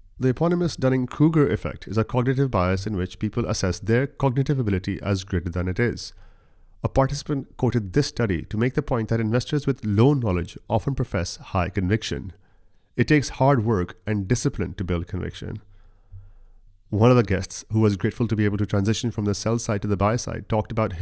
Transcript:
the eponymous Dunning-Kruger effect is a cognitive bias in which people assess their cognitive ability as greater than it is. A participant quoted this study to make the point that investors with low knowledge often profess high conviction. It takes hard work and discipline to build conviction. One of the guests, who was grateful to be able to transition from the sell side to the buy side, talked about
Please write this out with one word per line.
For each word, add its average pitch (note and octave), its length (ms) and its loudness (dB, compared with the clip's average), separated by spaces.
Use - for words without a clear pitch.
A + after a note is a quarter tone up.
the B2 80 2
eponymous E3+ 480 0
Dunning-Kruger C3 760 2
effect - 380 -4
is G2 100 -6
a A2 60 4
cognitive B2+ 460 0
bias F#2+ 380 0
in G#2+ 100 -2
which F#2 220 -4
people G#2+ 260 -2
assess F#2 340 -2
their A#2 280 2
cognitive C3+ 520 0
ability G2 420 0
as F#2+ 220 0
greater F2+ 280 -2
than F2+ 160 -2
it F2+ 120 -2
is. - 340 -2
A - 60 0
participant C#3 680 -2
quoted A2 360 0
this D3 140 2
study G2 380 -2
to - 120 -8
make B2 160 0
the D3+ 80 -2
point A2+ 280 -2
that A#2 120 0
investors B2 460 -2
with C3+ 180 -2
low G#2+ 280 6
knowledge G2 440 -2
often A2+ 280 -2
profess G2 420 -4
high F2 320 -2
conviction. F2+ 640 -2
It B2 120 2
takes D3+ 340 2
hard C3+ 220 4
work G2+ 420 0
and G#2 220 -2
discipline A2 460 0
to - 100 -6
build F2 240 -2
conviction. F#2 540 -8
One A2 220 6
of B2+ 60 6
the A#2+ 60 6
guests, F#2+ 480 -4
who A2 100 2
was G#2 160 4
grateful A2+ 300 -2
to G#2+ 80 -2
be G#2+ 100 2
able G2+ 120 0
to G#2 80 -2
transition G#2+ 460 0
from G#2 140 -4
the G2+ 100 0
sell A#2 240 -2
side G#2 240 -4
to G#2+ 40 -4
the G2 180 0
buy A2 100 2
side, F2+ 340 -8
talked G#2+ 220 0
about G#2+ 300 -2